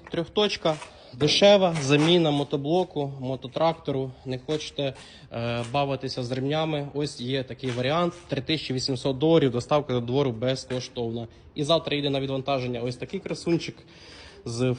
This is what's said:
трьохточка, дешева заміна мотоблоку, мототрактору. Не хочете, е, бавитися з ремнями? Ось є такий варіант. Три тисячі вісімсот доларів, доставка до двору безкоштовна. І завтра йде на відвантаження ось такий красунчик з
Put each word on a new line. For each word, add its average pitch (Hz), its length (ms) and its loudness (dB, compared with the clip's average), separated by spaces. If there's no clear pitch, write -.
трьохточка, 170 640 0
дешева 175 720 6
заміна 156 480 4
мотоблоку, 143 920 0
мототрактору. 131 880 -2
Не 131 140 -6
хочете, 143 560 -4
е, 117 400 -4
бавитися 135 500 -2
з 120 100 -4
ремнями? 147 640 -2
Ось 143 260 -4
є 131 220 -2
такий 131 280 -6
варіант. 147 440 0
Три 143 120 -2
тисячі 143 340 -4
вісімсот 131 440 -2
доларів, 151 320 6
доставка 127 420 0
до 123 80 2
двору 123 320 0
безкоштовна. 120 960 -4
І 151 100 -4
завтра 151 320 2
йде 143 140 0
на 139 100 0
відвантаження 131 600 -2
ось 123 160 -4
такий - 240 -8
красунчик - 560 -2
з 120 340 0